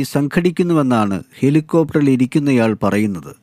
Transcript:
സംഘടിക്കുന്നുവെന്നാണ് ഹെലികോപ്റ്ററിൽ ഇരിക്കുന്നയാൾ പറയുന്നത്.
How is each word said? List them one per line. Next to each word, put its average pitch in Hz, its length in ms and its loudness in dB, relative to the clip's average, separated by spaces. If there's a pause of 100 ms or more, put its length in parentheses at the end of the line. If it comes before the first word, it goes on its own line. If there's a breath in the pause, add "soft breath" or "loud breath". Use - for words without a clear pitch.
സംഘടിക്കുന്നുവെന്നാണ് 143 1120 0 (160)
ഹെലികോപ്റ്ററിൽ 151 760 0
ഇരിക്കുന്നയാൾ 127 680 0
പറയുന്നത്. 98 680 -2